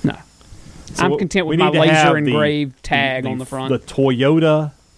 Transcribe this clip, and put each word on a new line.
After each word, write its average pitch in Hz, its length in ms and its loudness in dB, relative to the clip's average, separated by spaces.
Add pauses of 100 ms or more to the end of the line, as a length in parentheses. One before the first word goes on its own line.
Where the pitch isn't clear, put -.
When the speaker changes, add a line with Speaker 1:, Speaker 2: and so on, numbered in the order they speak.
Speaker 1:
No. - 140 -4 (800)
Speaker 2:
So 170 100 -2
Speaker 1:
I'm - 60 2
Speaker 2:
w-, 147 80 -2
Speaker 1:
content 185 280 -2
Speaker 2:
we 156 100 -4
Speaker 1:
with - 20 0
my 156 80 2
Speaker 2:
need 151 80 0
to 160 60 2
Speaker 1:
laser 156 120 4
Speaker 2:
have 151 220 4
the, 151 40 0
Speaker 1:
engraved 147 640 -2
tag 131 420 -2
Speaker 2:
the, 131 60 -6
Speaker 1:
on 131 80 -6
the 131 60 -10
front. 131 260 -8
Speaker 2:
the 123 100 0
Toyota 147 920 2 (260)